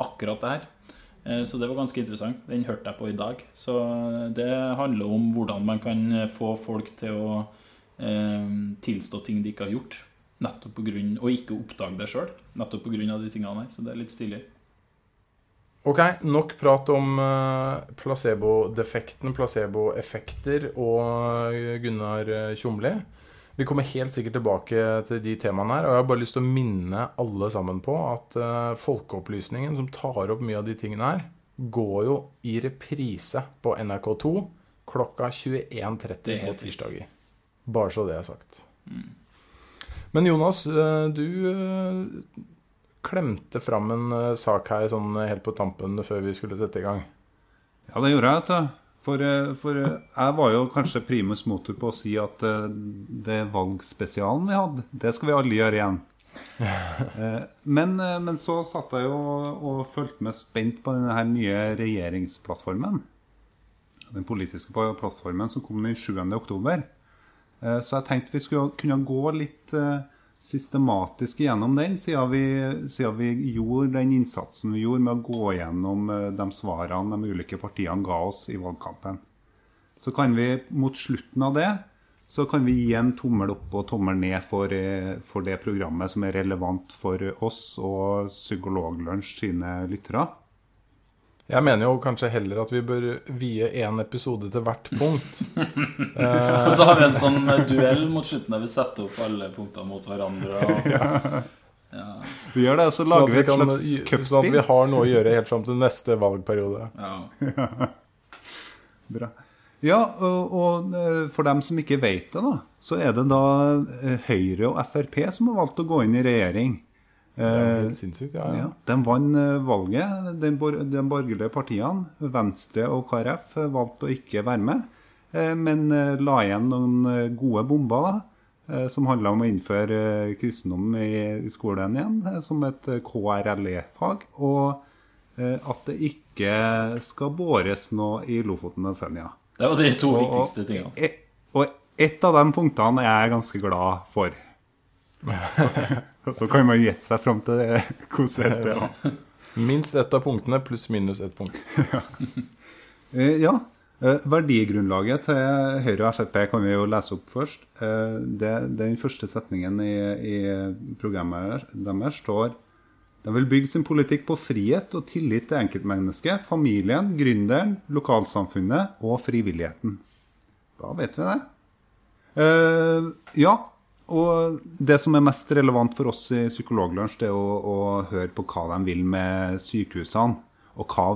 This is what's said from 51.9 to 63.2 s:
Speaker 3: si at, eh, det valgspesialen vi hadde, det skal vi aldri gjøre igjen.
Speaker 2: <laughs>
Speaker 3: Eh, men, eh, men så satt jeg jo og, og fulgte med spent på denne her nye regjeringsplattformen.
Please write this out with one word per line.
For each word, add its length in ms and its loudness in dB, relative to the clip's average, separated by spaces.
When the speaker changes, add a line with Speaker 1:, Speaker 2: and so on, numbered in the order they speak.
Speaker 3:
si 240 -4
at, 280 -4
eh, 240 -2
det 840 -6
valgspesialen 920 -2
vi 80 0
hadde, 300 -2
det 180 -2
skal 120 -6
vi 80 2
aldri 220 2
gjøre 180 4
igjen. 260 0
Speaker 2:
<laughs> 840 -6
Speaker 3:
Eh, 260 -4
men, 360 2
eh, 200 -2
men 160 -4
så 280 -4
satt 280 -8
jeg 120 -2
jo 120 -2
og, 500 -6
og 220 -4
fulgte 320 -8
med 140 -6
spent 480 -4
på 120 -4
denne 180 0
her 120 0
nye 520 0
regjeringsplattformen. 1300 -4